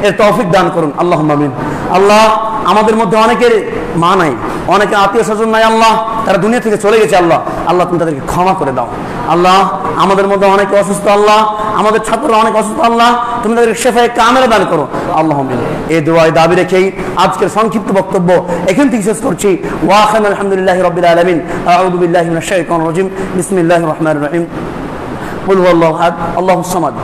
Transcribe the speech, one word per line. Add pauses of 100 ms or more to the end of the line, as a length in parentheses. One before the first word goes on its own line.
এর
তৌফিক
দান
করুন।
আল্লাহুম্মা
আমিন। (460)
আল্লাহ, (420)
আমাদের
মধ্যে
অনেকের (420)
মা
নাই, (360)
অনেকে
আত্মীয়
স্বজন
নাই
আল্লাহ, (320)
তারা
দুনিয়া
থেকে
চলে
গেছে
আল্লাহ। (280)
আল্লাহ,
তুমি
তাদেরকে
ক্ষমা
করে
দাও। (420)
আল্লাহ, (380)
আমাদের
মধ্যে
অনেকে
অসুস্থ
আল্লাহ, (360)
আমাদের
ছাত্ররা
অনেক
অসুস্থ
আল্লাহ, (320)
তুমি
তাদেরকে
শেফায়ে (100)
কামেলা
দান
করো। (300)
আল্লাহুম্মা
আমিন। (300)
এই
দোয়ায়
দাবি
রেখেই (320)
আজকের
সংক্ষিপ্ত
বক্তব্য (380)
এখান
থেকে
শেষ
করছি। (380)
ওয়া
আখিরু
আলহামদুলিল্লাহি
রাব্বিল
আলামিন। (300)
আউযু
বিল্লাহি
মিনাশ
শাইতানির
রাজিম। (280)
বিসমিল্লাহির
রহমানির
রহিম। (1000)
কুল
হুয়াল্লাহু
আহাদ, (240)
আল্লাহুস
সামাদ (100)